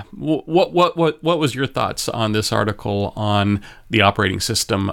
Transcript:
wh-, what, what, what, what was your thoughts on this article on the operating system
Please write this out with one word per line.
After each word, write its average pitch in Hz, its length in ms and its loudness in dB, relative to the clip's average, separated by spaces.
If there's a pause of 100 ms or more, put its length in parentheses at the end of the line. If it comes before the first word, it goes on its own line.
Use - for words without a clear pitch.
(120)
wh-, 147 340 -4
what, 170 280 2
what, 170 240 2
what, 160 260 0
what 165 160 2
was 131 160 0
your 131 120 -4
thoughts - 420 -4
on 110 240 -2
this 107 180 0
article 104 640 -2
on 104 480 0 (260)
the 107 120 2
operating 98 400 2
system 98 520 -2